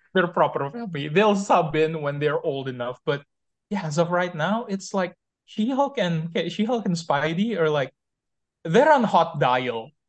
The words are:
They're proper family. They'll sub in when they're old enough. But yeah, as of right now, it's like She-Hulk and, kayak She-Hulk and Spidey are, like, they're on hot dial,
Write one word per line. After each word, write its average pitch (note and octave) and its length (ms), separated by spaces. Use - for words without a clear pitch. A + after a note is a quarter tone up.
They're F3 240
proper D3 320
family. E3 400
They'll G3+ 320
sub E3+ 400
in D#3 240
when C#3+ 160
they're D3 240
old C#3 240
enough. B2 400
But C#3+ 160
yeah, F#3 160
as D3 80
of E3 160
right F3 240
now, G#3 320
it's G3 240
like F#3 240
She-Hulk B3+ 560
and, E3+ 320
kayak E3+ 160
She-Hulk A3 400
and E3+ 80
Spidey E3 560
are, E3 160
like, D3 240
they're A3+ 240
on C4+ 160
hot E3+ 320
dial, B2+ 560